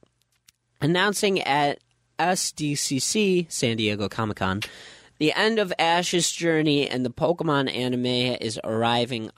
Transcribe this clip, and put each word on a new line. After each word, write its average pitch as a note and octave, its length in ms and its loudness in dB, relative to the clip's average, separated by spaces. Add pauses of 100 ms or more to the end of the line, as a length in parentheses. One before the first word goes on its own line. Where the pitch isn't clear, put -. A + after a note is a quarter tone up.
(800)
announcing F#3+ 600 2
at C#3+ 380 2 (400)
S F3+ 320 0
D D3 240 -4
C C3+ 240 -2
C, F#3 500 2
San A#2 280 -2
Diego G#2 320 0
Comic-Con, G2+ 520 -2 (560)
the D3+ 160 2
end G#3+ 260 2
of F#3+ 200 0
Ash's E3+ 520 2
journey D#3 580 2
and B2+ 160 -2
the A#2+ 40 -2
Pokemon D3 640 0
anime B2 320 -2
is B2 580 -2
arriving A#2 760 0